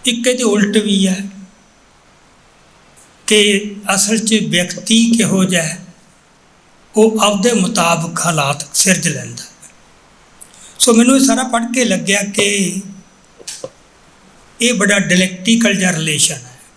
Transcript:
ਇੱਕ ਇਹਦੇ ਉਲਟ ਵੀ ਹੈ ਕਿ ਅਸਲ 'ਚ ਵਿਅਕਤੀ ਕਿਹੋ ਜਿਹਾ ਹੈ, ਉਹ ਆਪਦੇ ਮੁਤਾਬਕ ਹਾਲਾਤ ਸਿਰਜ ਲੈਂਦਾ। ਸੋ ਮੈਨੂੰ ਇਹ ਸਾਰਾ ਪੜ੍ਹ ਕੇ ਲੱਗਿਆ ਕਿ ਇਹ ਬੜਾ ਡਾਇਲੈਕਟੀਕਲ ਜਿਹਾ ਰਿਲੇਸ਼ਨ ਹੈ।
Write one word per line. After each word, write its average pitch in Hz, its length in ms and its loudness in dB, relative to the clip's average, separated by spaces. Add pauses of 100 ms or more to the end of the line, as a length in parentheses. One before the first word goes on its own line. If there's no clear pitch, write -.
ਇੱਕ 240 220 -2
ਇਹਦੇ 254 160 0
ਉਲਟ 208 360 0
ਵੀ 196 280 0
ਹੈ 190 100 0 (2000)
ਕਿ 214 120 2 (560)
ਅਸਲ 208 240 0
'ਚ 220 160 0 (160)
ਵਿਅਕਤੀ 180 480 0 (140)
ਕਿਹੋ 196 320 2
ਜਿਹਾ 175 180 0
ਹੈ, 156 160 -6 (1160)
ਉਹ 220 260 4
ਆਪਦੇ 208 320 2
ਮੁਤਾਬਕ 170 680 -2
ਹਾਲਾਤ 143 540 -2
ਸਿਰਜ 175 340 0
ਲੈਂਦਾ। 120 360 -10 (1300)
ਸੋ 240 140 4
ਮੈਨੂੰ 247 240 6
ਇਹ 269 80 4
ਸਾਰਾ 269 200 2
ਪੜ੍ਹ 233 300 -2
ਕੇ 254 100 2
ਲੱਗਿਆ 196 380 0 (120)
ਕਿ 202 120 0 (2250)
ਇਹ 240 140 2
ਬੜਾ 196 240 2
ਡਾਇਲੈਕਟੀਕਲ 185 760 0
ਜਿਹਾ 185 180 0
ਰਿਲੇਸ਼ਨ 156 420 -2
ਹੈ। - 260 -18 (160)